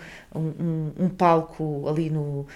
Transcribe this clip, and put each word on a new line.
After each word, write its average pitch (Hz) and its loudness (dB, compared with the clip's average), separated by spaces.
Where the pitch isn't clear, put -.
um, - -4
um, 160 -2
um 180 2
palco 160 2
ali 160 0
no, 147 -2